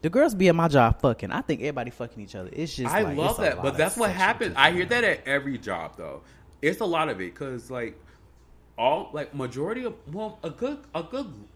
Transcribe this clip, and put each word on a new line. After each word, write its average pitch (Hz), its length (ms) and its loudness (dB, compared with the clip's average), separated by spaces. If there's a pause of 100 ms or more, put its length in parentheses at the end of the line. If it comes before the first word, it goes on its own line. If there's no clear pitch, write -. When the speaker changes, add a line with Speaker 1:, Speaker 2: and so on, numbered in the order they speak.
Speaker 1:
the 156 80 0
girls 254 240 4
be 185 160 6
at 160 60 8
my 165 120 4
job 123 320 6
fucking. 113 320 0
I - 100 -2
think 156 200 -4
everybody 127 300 -6
fucking 117 320 -12
each 95 120 -16
other. 92 160 -10
It's 151 240 -6
just, 131 180 -2
Speaker 2:
I 214 100 2
Speaker 1:
like, 147 140 -2
Speaker 2:
love 165 140 2
Speaker 1:
it's - 80 -4
a - 40 -2
Speaker 2:
that, 143 140 2
Speaker 1:
lot - 60 -6
Speaker 2:
but - 100 2
Speaker 1:
of 165 40 -6
Speaker 2:
that's 160 200 2
what 233 100 2
Speaker 1:
sexual 185 180 0
Speaker 2:
happens. 202 300 -2
Speaker 1:
tension - 80 -2
Speaker 2:
I 156 80 8
hear 180 160 -2
Speaker 1:
going 240 140 2
Speaker 2:
that - 20 2
Speaker 1:
on. 180 160 2
Speaker 2:
at - 80 -10
every 139 320 -2
job, 87 360 -6
though. 71 260 -12 (400)
It's 170 200 0
a 220 40 -2
lot 160 240 0
of 95 120 -4
it, 90 140 -8
'cause, 131 340 -10
like, 120 300 -8 (800)
all, 143 340 2
like, 147 220 -8
majority 143 500 -4
of, 233 80 -6 (180)
well, 214 300 -8
a 170 80 -8
good, 269 300 -6 (160)
a 165 80 -4
good 247 240 -8 (280)